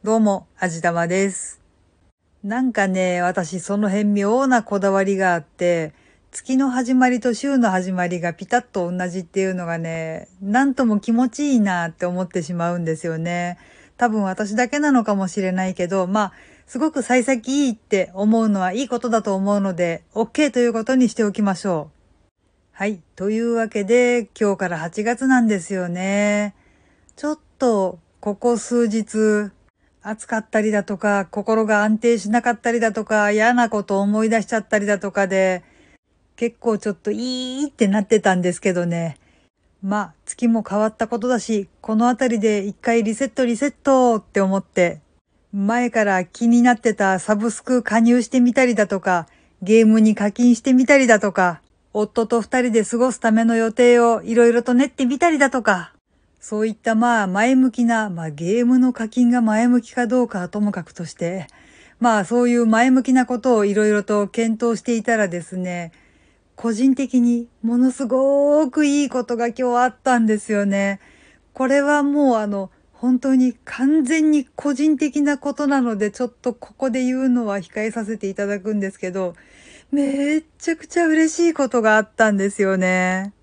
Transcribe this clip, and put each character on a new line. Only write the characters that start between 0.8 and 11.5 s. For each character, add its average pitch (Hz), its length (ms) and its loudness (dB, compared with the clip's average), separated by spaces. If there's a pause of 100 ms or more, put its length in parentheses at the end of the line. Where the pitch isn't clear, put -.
た 175 100 0
ま 170 140 -2
で 190 240 0
す。 - 320 -12 (800)
な 220 180 -4
ん 254 120 0
か 196 140 0
ね、 185 340 0
私 180 380 -2
そ 202 180 -6
の 208 120 0
辺 208 160 0
妙 208 420 0
な 240 160 2
こ 202 160 -4
だ 196 120 0
わ 196 120 2
り 196 140 -2
が 185 180 0
あ - 20 -4
っ 160 60 -8
て、 170 500 -4 (380)
月 - 260 -4
の 269 140 0
始 247 240 -2
ま 254 140 4
り 247 100 -2
と 240 160 -2
週 277 240 -2
の 226 100 2
始 185 220 -2
ま 180 160 -4
り 175 140 -4
が 170 120 -4
ピ 190 140 -14
タ 240 140 0
ッ - 40 -20
と 175 260 -6
同 180 160 -6
じ 180 120 -8
っ 180 40 -10
て 180 160 -6
い 190 60 0
う 190 80 -4
の 180 140 -8
が 165 100 -6
ね、 165 520 -10 (120)
な 214 240 0
ん 277 80 0
と 247 140 0
も 208 120 0
気 233 120 -6
持 240 180 0
ち 294 220 -4